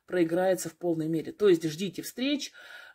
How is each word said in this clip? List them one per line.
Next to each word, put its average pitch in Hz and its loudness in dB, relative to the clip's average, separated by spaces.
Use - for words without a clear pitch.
проиграется 175 0
в - -16
полной 160 -2
мере. 160 -4
То 208 2
есть 165 6
ждите 170 -6
встреч, 277 -4